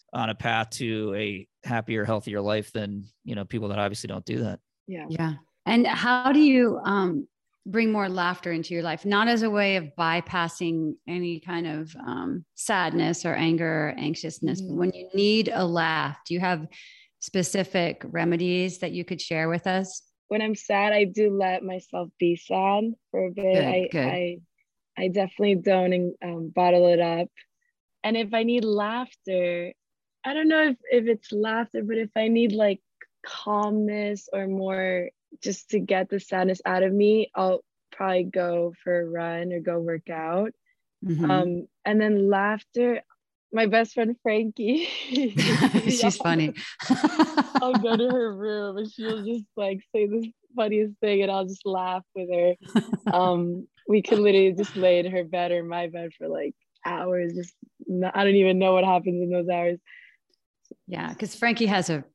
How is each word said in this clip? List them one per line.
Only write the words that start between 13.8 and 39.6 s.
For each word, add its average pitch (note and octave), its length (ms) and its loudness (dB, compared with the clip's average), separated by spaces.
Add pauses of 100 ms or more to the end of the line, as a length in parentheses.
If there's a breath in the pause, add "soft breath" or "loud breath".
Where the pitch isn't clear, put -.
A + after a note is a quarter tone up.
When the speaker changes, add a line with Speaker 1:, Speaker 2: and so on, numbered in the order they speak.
Speaker 3:
or - 80 -
anxiousness, E3 640 -6
but F#3+ 80 -10
Speaker 2:
Mm-hmm. E3 100 -6
Speaker 3:
when F3+ 140 0
you F#3 220 -16
need G#3 360 2
a G3 140 0
laugh, D#3+ 600 -2
do E3+ 80 -4
you F3 60 -2
have F3 260 -2 (520 loud breath)
specific F#3 840 -2
remedies F3 760 -2
that F3+ 120 -6
you F3 120 -6
could F3 160 -8
share D#3+ 300 -4
with E3+ 160 -4
us? F#3+ 380 -4 (240)
Speaker 2:
When G#3+ 160 -2
I'm A3 100 -2
sad, G#3 400 0
I G#3 120 4
do G#3 300 2
let F#3 280 0
myself F3+ 460 -8 (100)
be F3 160 2
sad G3 480 0 (260)
for F#3+ 160 0
a F3+ 60 -4
bit. F#3+ 240 2
Speaker 3:
Good, F#3 100 4
Speaker 2:
I, F#3 260 0
Speaker 3:
good. C#3+ 160 0
Speaker 2:
I, F3 300 -4 (580)
I F#3 120 -2
definitely G3 480 2
don't, F#3 580 2 (100)
um, E3 300 -8
bottle F3+ 320 6
it F3 140 6
up. E3+ 300 0 (760)
And A3 120 0
if A3 200 -4
I A3+ 80 2
need A#3+ 200 2
laughter, G#3 1120 -2 (500)
I C4 120 -4
don't D#4 120 2
know D#4 220 4
if, B3+ 80 -2 (140)
if A#3 160 4
it's A3+ 240 0
laughter, A3 520 -2
but A3 140 -4
if A3+ 180 -4
I A3 120 2
need, A3+ 240 4
like, G#3 280 2 (460)
calmness G#3 1080 -2
or G3 160 -2
more F#3+ 640 -2 (320)
just - 300 -8
to G#3+ 80 2
get F#3+ 300 0
the G3+ 100 -4
sadness F#3 460 -2
out F#3 180 2
of F#3+ 100 4
me, G#3 420 4
I'll F#3 260 0 (300)
probably F#3 340 0
go F3 480 -2 (100)
for F3 180 0
a E3+ 40 -4
run E3+ 460 -4
or F3 80 -4
go E3+ 200 -2